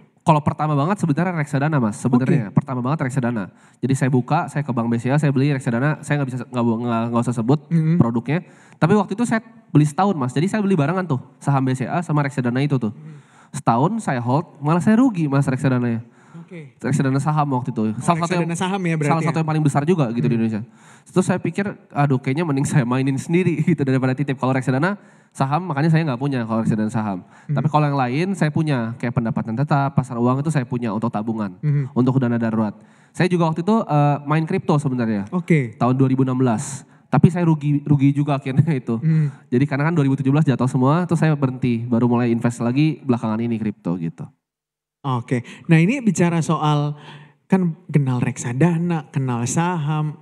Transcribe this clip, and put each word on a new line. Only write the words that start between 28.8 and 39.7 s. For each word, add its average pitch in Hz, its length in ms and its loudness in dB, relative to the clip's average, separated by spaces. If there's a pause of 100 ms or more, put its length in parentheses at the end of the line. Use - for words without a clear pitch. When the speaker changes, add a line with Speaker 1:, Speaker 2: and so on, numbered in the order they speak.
Speaker 1:
kayak 120 160 -4
pendapatan 113 440 -2
tetap, 139 360 0
pasar 131 240 -2
uang 123 240 2
itu 147 80 -2
saya 151 160 0
punya 120 240 -4
untuk 107 200 -2
tabungan, 110 520 -4
Speaker 2:
Hmm. 143 320 0
Speaker 1:
untuk 127 240 2
dana 120 200 0
darurat. 110 400 0 (360)
Saya 175 160 2
juga 175 200 2
waktu 160 120 -4
itu, 202 180 2
eh, 147 460 2
main 156 200 0
kripto 175 320 0
sebenarnya. 117 560 -2
Speaker 2:
Oke. 156 440 0
Speaker 1:
Tahun 123 200 2
dua 131 120 4
ribu 131 160 2
enam 131 120 -2
belas. 123 480 -2 (240)
Tapi 160 200 6
saya 175 160 0
rugi, 147 400 2
rugi 139 280 4
juga 143 240 0
akhirnya 139 340 0
itu. 127 260 -2
Speaker 2:
Hmm. 156 360 0 (160)
Speaker 1:
Jadi 123 160 2
karena 143 240 0